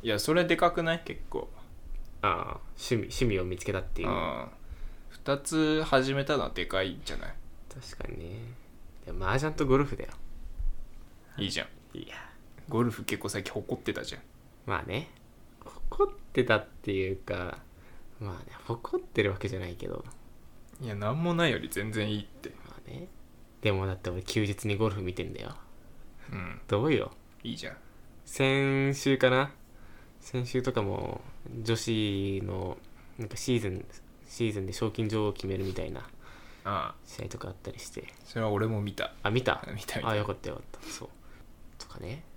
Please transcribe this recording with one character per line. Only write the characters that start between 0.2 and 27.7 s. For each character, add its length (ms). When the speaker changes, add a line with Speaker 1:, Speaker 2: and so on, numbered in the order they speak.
Speaker 1:
れ 100
で 120
か 140
く 120
な 120
い？ 100
結 260
構。 200
Speaker 2:
あ 60
ー、 40
趣 200
味、 60
趣 220
味 140
を 60
見 120
つ 80
け 80
た 60
っ 60
て 180
い 20
う。 40
Speaker 1:
う 40
ん。 360
二 300
つ 440
始 300
め 140
た 100
の 80
は 60
で 160
か 160
い 100
ん 120
じ 100
ゃ 20
な 120
い？ 60
Speaker 2:
確 300
か 100
に 60
ね。 160
い 20
や、 100
麻 200
雀 160
と 120
ゴ 120
ル 60
フ 120
だ 80
よ。 60
Speaker 1:
い 80
い 40
じ 100
ゃ 40
ん。 40
Speaker 2:
い 80
や。 100
Speaker 1:
ゴ 140
ル 80
フ 140
結 180
構 80
最 140
近 80
誇 280
っ 20
て 120
た 100
じ 100
ゃ 40
ん。 40
Speaker 2:
ま 140
あ 20
ね。 280
誇 200
っ 40
て 120
た 120
っ 100
て 260
い 200
う 40
か、 420
ま 220
あ 20
ね、 120
誇 360
っ 40
て 160
る 80
わ 80
け 100
じ 80
ゃ 40
な 60
い 80
け 140
ど。 160
Speaker 1:
い 40
や、 80
な 180
ん 100
も 100
な 160
い 40
よ 60
り 120
全 220
然 180
い 100
い 20
っ 40
て。 240
Speaker 2:
ま 100
あ 40
ね。 180
で 100
も 140
だ 80
っ 20
て 140
俺 120
休 220
日 240
に 80
ゴ 140
ル 60
フ 40
見 140
て 80
ん 100
だ 100
よ。 120
Speaker 1:
う 60
ん。 320
Speaker 2:
ど 160
う 80
よ。 180
Speaker 1:
い 120
い 20
じ 100
ゃ 60